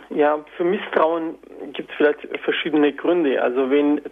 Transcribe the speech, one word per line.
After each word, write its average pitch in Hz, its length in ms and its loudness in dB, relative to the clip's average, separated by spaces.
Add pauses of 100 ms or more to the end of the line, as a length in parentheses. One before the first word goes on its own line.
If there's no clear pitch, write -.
(100)
ja, 151 340 2 (120)
für 175 80 -2
Misstrauen 165 720 0 (360)
gibt - 180 -12
es - 60 -14
vielleicht 147 240 2 (220)
verschiedene 147 500 0
Gründe. 156 480 0
Also 131 300 0
wenn 147 300 2 (120)